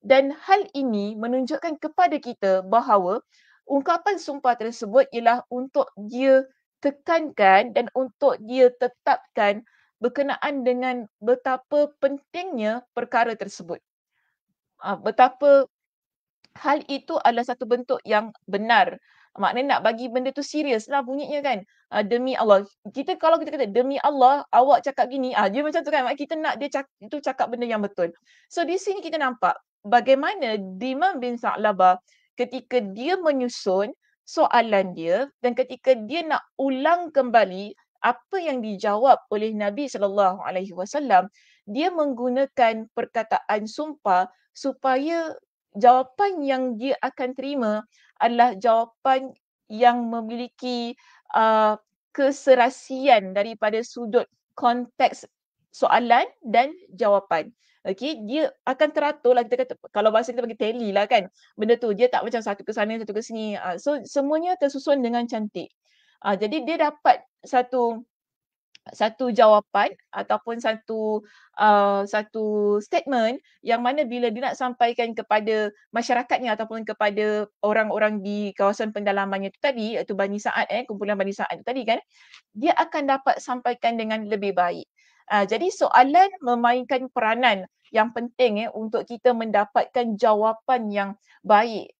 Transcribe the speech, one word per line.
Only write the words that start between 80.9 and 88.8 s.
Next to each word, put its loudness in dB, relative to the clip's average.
Bani -2
Sa'ad -8
tu -14
tadi -6
kan, 0
dia 0
akan -2
dapat 0
sampaikan -4
dengan -4
lebih -2
baik. -2
Ah, 2
jadi -2
soalan 4
memainkan -2
peranan 0
yang 0
penting, 0
eh, -10
untuk -4